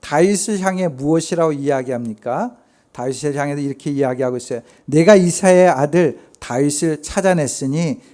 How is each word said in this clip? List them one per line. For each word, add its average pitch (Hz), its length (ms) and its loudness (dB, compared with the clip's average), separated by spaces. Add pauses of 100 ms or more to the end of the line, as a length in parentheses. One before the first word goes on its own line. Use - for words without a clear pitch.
다윗을 190 580 0
향해 185 300 -2
무엇이라고 160 640 0
이야기합니까? 131 1040 -4 (360)
다윗을 135 440 -6
향해서 143 240 -4
이렇게 139 300 -6
이야기하고 127 460 -2
있어요. 120 240 -8 (260)
"내가 165 280 6
이사의 180 540 6
아들 147 500 2 (220)
다윗을 147 600 -2
찾아냈으니 160 1000 -2 (140)